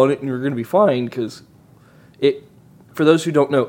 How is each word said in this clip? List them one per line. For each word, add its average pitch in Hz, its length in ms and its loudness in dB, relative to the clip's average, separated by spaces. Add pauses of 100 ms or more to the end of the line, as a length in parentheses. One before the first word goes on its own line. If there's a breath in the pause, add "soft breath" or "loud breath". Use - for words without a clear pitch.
on 139 80 2
it 139 80 -4
and 139 80 -10
you're 127 160 -6
gonna 139 120 -4
be 117 80 -4
fine," 135 460 0
'cause 113 320 -8 (800 soft breath)
it, 143 240 0 (500)
for 160 120 -2
those 160 180 4
who 170 80 -4
don't 143 180 2
know, 135 200 0